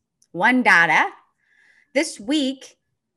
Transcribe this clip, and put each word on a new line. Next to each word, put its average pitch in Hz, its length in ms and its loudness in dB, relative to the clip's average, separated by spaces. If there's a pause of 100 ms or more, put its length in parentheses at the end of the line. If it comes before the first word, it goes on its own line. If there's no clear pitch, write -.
(320)
One 226 320 0
data. 180 440 2 (840)
This 320 260 -4
week, 269 560 -6 (400)